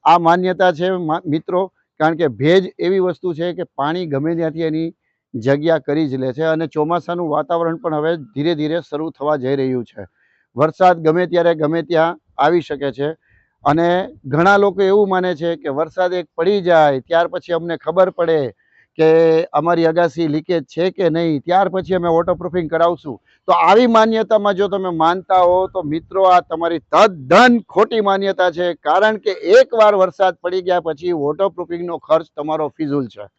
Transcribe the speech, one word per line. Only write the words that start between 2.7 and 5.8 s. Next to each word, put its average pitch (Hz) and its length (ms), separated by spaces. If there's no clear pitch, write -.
એવી 185 200
વસ્તુ 180 340
છે 170 200
કે 175 100
પાણી 160 420
ગમે 151 300
ત્યાંથી 160 260
એની 165 320
જગ્યા 143 460
કરી 147 280